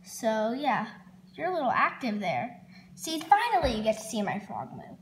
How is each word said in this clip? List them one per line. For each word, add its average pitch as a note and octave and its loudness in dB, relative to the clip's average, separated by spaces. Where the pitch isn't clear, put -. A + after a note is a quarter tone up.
so A3 0
yeah, A#3+ 2
you're D#4+ -4
a F#4 0
little D4+ 2
active B3 2
there. F3 -2
See, D#4+ -4
finally G4 4
you G#3+ -2
get G#3+ 2
to - -10
see G#3+ -2
my F#3+ -2
frog - -8
move. - -14